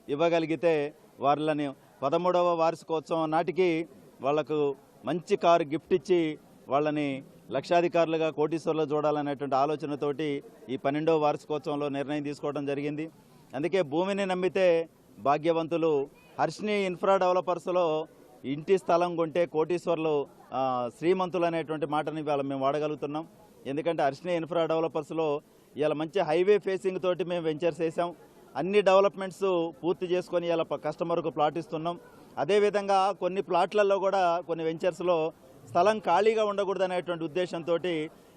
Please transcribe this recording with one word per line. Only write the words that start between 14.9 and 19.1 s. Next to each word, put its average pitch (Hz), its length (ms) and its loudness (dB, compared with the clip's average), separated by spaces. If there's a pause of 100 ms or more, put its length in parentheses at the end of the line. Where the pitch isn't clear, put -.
భాగ్యవంతులు. 156 880 0 (300)
హర్షిని 196 460 -2
ఇన్ఫ్రా 190 320 2
డెవలపర్స్లో 175 880 0 (380)
ఇంటి 156 320 0
స్థలం 175 380 0